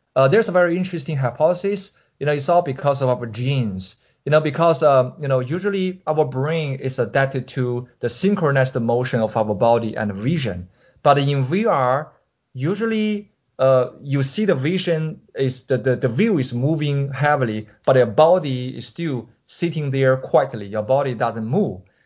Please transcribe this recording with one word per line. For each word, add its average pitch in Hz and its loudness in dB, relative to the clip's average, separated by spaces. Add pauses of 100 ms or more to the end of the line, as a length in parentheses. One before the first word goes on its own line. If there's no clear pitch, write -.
(140)
Uh, 135 4
there's 214 2
a - -2
very 175 2
interesting 170 -4
hypothesis. 175 -2 (280)
You 143 -6
know, 147 2
it's 147 -2
all 175 6
because 143 0
of 131 2
our 120 0
genes. 113 -4 (300)
You 139 -2
know, 156 6
because, 160 2
um, 135 4
you 139 -4
know, 131 2
usually 185 -4
our 151 2
brain 139 -2
is 131 -6
adapted 135 -2
to 123 -4 (120)
the 120 -2
synchronized 139 0
motion 120 0
of 110 0
our 107 0
body 117 2
and 107 -4
vision. 104 -4 (340)
But 143 6
in 139 0
V 180 0
R, 143 0 (400)
usually, 208 -4 (260)
uh, 131 4 (100)
you 139 -2
see 214 -2
the 190 2
vision 156 -2 (120)
is 131 -4
the, 127 0
the, 123 0
the 135 -2
view 180 0
is 131 -2
moving 139 -2
heavily, 127 0 (180)
but 131 4
your 123 6
body 131 2
is 120 -12
still 139 -6 (160)
sitting 156 -4
there 131 4
quietly. 131 0
Your 107 -4
body 131 0
doesn't 113 -4
move. 123 -2 (260)